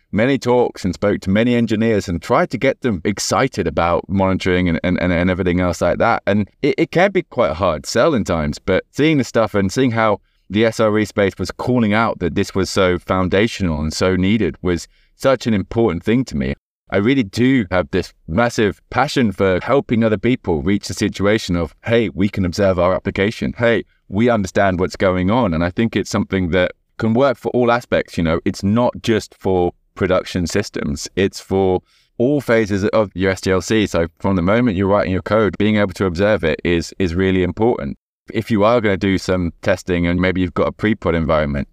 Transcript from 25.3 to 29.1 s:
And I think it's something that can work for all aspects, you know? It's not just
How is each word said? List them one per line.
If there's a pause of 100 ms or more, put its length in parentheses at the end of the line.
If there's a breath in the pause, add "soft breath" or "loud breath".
And
I
think
it's
something
that (260)
can
work
for
all
aspects,
you
know?
It's
not
just